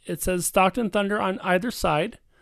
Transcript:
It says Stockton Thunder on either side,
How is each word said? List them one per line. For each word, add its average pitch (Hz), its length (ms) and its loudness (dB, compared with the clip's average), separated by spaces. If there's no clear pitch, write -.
It 170 160 -6
says 180 240 -2
Stockton 190 460 2
Thunder 208 280 0
on 196 200 -2
either 185 320 0
side, 175 480 -2